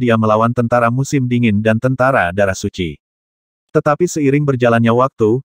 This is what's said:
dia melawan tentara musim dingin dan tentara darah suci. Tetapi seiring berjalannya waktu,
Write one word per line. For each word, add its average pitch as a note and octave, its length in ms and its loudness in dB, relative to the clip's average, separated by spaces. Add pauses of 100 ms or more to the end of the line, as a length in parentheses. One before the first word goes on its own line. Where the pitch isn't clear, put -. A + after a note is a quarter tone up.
dia A#2 180 2
melawan A2 320 2
tentara A#2+ 400 0
musim C3 400 -2
dingin A#2 320 0
dan A2 160 0
tentara B2+ 560 0
darah G2 220 -2
suci. F2 420 -8 (720)
Tetapi D3+ 360 0
seiring D3 400 0
berjalannya A#2 480 2
waktu, B2 540 0